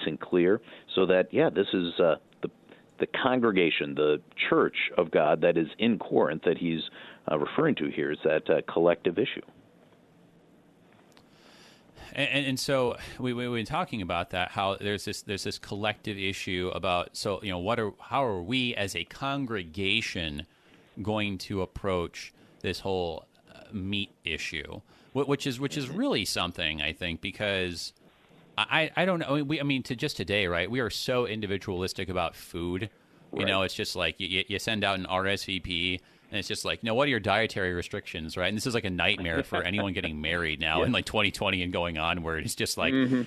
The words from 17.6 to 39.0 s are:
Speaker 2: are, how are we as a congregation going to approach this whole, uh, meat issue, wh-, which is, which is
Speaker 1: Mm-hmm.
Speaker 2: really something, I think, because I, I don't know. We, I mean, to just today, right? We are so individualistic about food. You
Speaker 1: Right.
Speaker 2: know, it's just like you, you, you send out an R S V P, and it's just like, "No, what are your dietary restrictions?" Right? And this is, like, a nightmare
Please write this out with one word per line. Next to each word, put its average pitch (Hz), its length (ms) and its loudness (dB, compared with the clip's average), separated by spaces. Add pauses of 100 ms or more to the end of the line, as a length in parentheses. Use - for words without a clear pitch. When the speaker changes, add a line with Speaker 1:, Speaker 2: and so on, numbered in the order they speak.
Speaker 2:
are, 104 180 -2
how 135 260 -2
are 98 180 -2
we 120 340 0
as 98 180 -2
a 87 100 -2
congregation 101 1400 -2 (560)
going 104 360 -2
to 98 240 -4
approach 90 720 -4 (280)
this 92 200 -2
whole, 90 440 -2 (280)
uh, - 200 -20
meat 101 400 -4 (120)
issue, 80 560 -6 (320)
wh-, 139 140 0
which 139 180 0
is, 123 140 -2
which 139 180 -4
is 143 100 -4
Speaker 1:
Mm-hmm. 139 100 -8
Speaker 2:
really 214 280 2
something, 85 560 -2
I 76 120 -2
think, 85 280 -4
because 95 720 -2 (640)
I, 147 400 2
I 165 80 4
don't 185 140 2
know. 151 240 0
We, 147 180 -2
I 143 40 -2
mean, 139 200 0
to 131 120 -4
just 147 200 -4
today, 101 300 2
right? 87 240 0
We 131 100 0
are 110 100 0
so 123 360 0
individualistic 95 840 -4
about 90 280 -2
food. 87 540 -4 (420)
You - 80 -4
Speaker 1:
Right. 98 80 0
Speaker 2:
know, 98 140 2
it's 92 120 0
just - 220 -4
like 85 240 0
you, 92 80 -4
you, 92 180 0
you 98 140 -2
send 110 240 0
out 98 140 2
an 92 80 -6
R 92 200 0
S 98 180 0
V 95 140 -4
P, 87 420 -2 (300)
and 104 80 -4
it's 92 80 -4
just - 180 -4
like, 82 200 -4
"No, 113 100 0
what 139 140 2
are - 20 2
your 123 80 2
dietary 101 540 2
restrictions?" 85 640 -6
Right? 90 100 0
And 101 100 0
this 107 100 -2
is, 123 80 0
like, 113 100 0
a 98 60 -2
nightmare 87 520 0